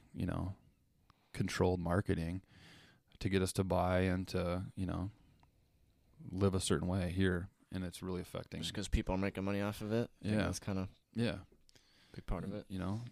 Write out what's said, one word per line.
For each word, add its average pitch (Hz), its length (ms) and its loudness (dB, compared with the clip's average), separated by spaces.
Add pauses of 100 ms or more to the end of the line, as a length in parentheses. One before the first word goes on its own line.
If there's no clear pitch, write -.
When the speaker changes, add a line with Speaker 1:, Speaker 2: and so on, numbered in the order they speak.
(140)
Speaker 1:
you 92 120 -4
know, 87 280 -2 (800)
controlled 92 460 2
marketing 87 600 2 (800)
to - 100 -4
get 95 140 6
us 92 120 2
to 98 100 4
buy 90 360 4
and 92 280 4
to, 92 340 0 (140)
you 95 100 -2
know, 87 240 -2 (1200)
live 95 240 2
a 95 60 2
certain 90 280 2
way 90 260 0
here. 92 340 2 (240)
And 92 120 -4
it's 87 180 -10
really 92 180 -4
affecting. 85 420 -10
Speaker 2:
Just 85 100 -6
'cause 98 160 -6
people 104 260 2
are 92 40 2
making 95 260 -2
money 101 160 0
off 104 220 -2
of 104 100 -4
it. 117 160 2 (120)
I - 40 -18
think 107 140 2
Speaker 1:
Yeah. 95 80 2
Speaker 2:
that's 90 140 -4
kinda 95 280 -4 (260)
Speaker 1:
Yeah. 110 240 -2 (760)
Speaker 2:
big - 140 -14
part 90 180 -2
of 98 100 -6
it. 104 140 -10
Speaker 1:
You 95 100 -6
know, 98 340 -2